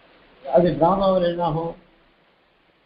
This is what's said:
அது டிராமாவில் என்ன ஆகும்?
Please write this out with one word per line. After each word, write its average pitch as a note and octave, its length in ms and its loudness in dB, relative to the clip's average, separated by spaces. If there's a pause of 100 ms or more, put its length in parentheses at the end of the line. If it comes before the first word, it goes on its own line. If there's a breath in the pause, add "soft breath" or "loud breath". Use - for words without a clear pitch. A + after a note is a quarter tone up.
(480)
அது E3+ 240 4
டிராமாவில் F3+ 580 0
என்ன E3+ 140 -4
ஆகும்? E3 320 -4 (1120)